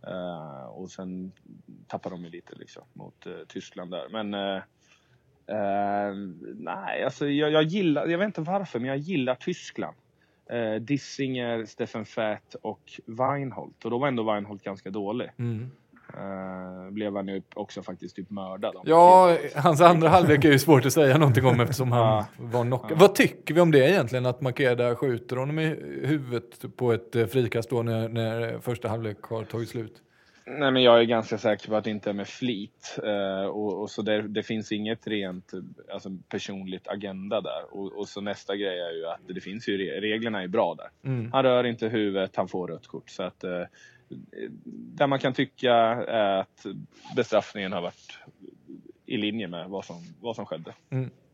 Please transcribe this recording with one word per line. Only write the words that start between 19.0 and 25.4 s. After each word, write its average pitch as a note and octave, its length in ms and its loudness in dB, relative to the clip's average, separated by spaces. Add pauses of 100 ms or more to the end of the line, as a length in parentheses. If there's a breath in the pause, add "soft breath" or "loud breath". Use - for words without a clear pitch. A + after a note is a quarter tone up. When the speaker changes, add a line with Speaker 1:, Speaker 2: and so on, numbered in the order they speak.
Speaker 1:
Marcelo. D3 200 -6
Speaker 2:
hans D#3 180 6
andra E3+ 280 10
halvlek D3+ 360 6
är D3+ 80 10
ju C3+ 60 8
svårt C#3 280 8
att B2+ 60 2
säga C#3+ 260 6
någonting C3+ 260 6
om A#2+ 160 6
eftersom B2+ 320 0
han A#2+ 100 4
Speaker 1:
Ja. G#2+ 240 2 (120)
Speaker 2:
var A#2+ 260 -2
knockad. B2 260 -4
Speaker 1:
Ja. D#3+ 80 0
Speaker 2:
Vad G3 160 10
tycker - 400 2
vi E3+ 60 6
om F3 100 8
det C#3+ 200 8
egentligen, B2+ 360 0
att B2 140 -2
Makeda B2 560 2
skjuter A#2+ 400 -4
honom C#3+ 220 -4